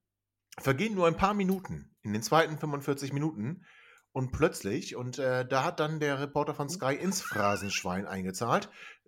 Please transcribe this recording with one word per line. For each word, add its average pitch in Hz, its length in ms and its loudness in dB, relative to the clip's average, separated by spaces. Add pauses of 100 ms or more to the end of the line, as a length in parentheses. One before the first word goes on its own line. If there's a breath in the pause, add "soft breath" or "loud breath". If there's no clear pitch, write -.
(580)
vergehen 185 360 2
nur 180 140 6
ein 160 80 4
paar 196 180 4
Minuten 185 680 -2
in 107 100 -4
den 107 100 0
zweiten 156 360 4
fünfundvierzig 143 540 -2
Minuten 143 520 -2 (480 soft breath)
und 131 180 -2
plötzlich, 139 640 0
und, 123 240 -6
äh, 127 300 2
da 135 160 2
hat 175 160 -2
dann 156 180 0
der 143 220 0
Reporter 147 340 -2
von 143 140 -4
Sky 143 260 0
ins 185 280 -2
Phrasenschwein 101 840 0
eingezahlt, 95 600 0 (400 loud breath)